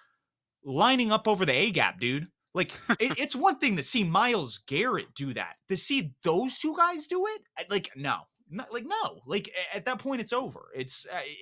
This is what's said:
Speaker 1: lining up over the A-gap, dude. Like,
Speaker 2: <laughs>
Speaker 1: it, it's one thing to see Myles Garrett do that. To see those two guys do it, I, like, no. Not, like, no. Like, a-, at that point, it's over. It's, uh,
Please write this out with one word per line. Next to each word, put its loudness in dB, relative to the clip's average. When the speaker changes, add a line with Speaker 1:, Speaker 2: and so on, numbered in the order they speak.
Speaker 1:
lining 4
up 4
over 4
the 4
A-gap, 2
dude. -2
Like, 0
Speaker 2:
<laughs> 2
Speaker 1:
it, 0
it's -2
one 4
thing 2
to -2
see 2
Myles 2
Garrett -2
do -4
that. -6
To 0
see -2
those 2
two -2
guys 2
do 0
it, -6
I, -8
like, -2
no. -2
Not, -12
like, -6
no. -4
Like, -4
a-, -6
at -8
that -2
point, -4
it's -6
over. -6
It's, -6
uh, -4